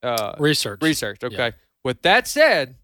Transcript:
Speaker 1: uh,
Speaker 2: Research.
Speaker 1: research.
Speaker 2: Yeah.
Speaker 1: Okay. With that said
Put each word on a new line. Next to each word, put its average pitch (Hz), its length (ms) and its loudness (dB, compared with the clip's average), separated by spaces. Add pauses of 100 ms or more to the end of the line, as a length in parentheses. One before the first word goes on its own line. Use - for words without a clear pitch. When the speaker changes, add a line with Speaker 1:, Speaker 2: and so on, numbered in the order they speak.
Speaker 1:
uh, 117 340 -2
Speaker 2:
Research. 143 440 -2
Speaker 1:
research. 127 400 -2
Speaker 2:
Yeah. 123 80 -8
Speaker 1:
Okay. 120 220 -4 (300)
With 127 200 -6
that 214 260 4
said 180 560 2